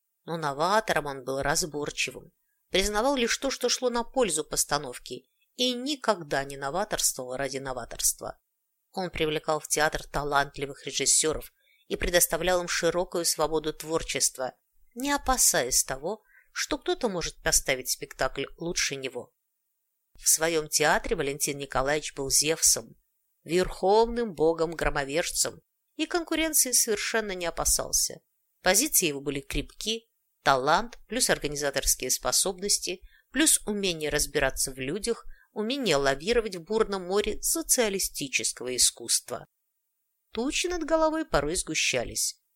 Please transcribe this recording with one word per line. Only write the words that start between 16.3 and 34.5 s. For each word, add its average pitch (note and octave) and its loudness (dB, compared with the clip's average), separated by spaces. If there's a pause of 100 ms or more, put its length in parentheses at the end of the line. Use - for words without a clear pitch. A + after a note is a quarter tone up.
что - -4
кто-то F4 -2
может E3+ -6
поставить C3+ 0
спектакль - -4 (120)
лучше - -2
него. C3 -10 (840)
В - 0
своём D#3+ 2
театре E3 4
Валентин C#3+ -2
Николаевич C#3 0
был C#3 -4
Зевсом, - 2 (480)
верховным G#3 2
богом-громовержцем, D#3 0 (340)
и D#4 -2
конкуренции D#4+ 0
совершенно G#3+ 0
не F3+ -6
опасался. - 0 (420)
Позиции G3+ 4
его C#3 0
были C#3+ -4
крепки, F#3+ -6 (340)
талант D3+ 2
плюс A#3+ 0
организаторские C#3+ 0
способности, F3+ 0 (320)
плюс D4 4
умение F#3 -2
разбираться C#3+ 0